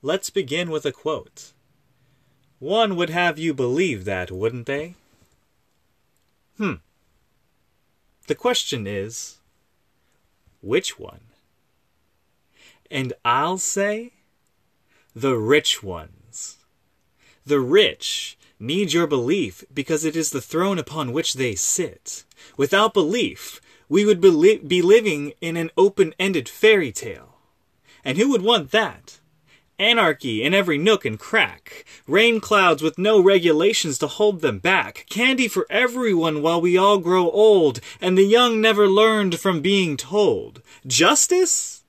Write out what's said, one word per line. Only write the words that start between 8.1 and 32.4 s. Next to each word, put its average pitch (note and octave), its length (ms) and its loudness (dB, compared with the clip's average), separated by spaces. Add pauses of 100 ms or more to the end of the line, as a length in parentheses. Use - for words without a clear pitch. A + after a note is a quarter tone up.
The D3+ 80 -2
question C#3+ 520 -4
is, G2+ 520 -10 (1200)
which A2+ 360 -4
one? - 220 -18 (1700)
And C3 220 -6 (120)
I'll C#3+ 340 0
say, G#3 540 -4 (1000)
the B2+ 220 -2
rich A#2+ 460 0
ones. - 760 -16 (880)
The C#3 160 0
rich - 800 0 (200)
need D#3+ 340 -4
your E3+ 140 2
belief C#3 680 -2
because D3 320 -4
it D#3 120 -2
is D#3+ 140 -4
the C3+ 100 -6
throne F3+ 380 -4
upon C#3+ 340 -8
which D#3 220 -4
they C3 200 -4
sit. - 680 -8 (320)
Without G3 380 2
belief, F#3 680 -2 (280)
we F#3+ 160 2
would G#3 160 4
be F#3+ 100 8
li-, F3 280 4
be F3 240 -2
living F3 580 2
in E3 160 -6
an E3 200 -6
open-ended F#3 720 0
fairy G3+ 420 2
tale. D#2+ 460 -14 (680)
And C3+ 140 -4
who B3+ 120 2
would A3+ 120 0
want G3 280 0
that? - 500 -4 (580)
Anarchy E3 640 0
in D3+ 120 0
every F3+ 240 0
nook G3 260 0
and A2 140 -6
crack, - 680 -6 (220)
rain A3 340 2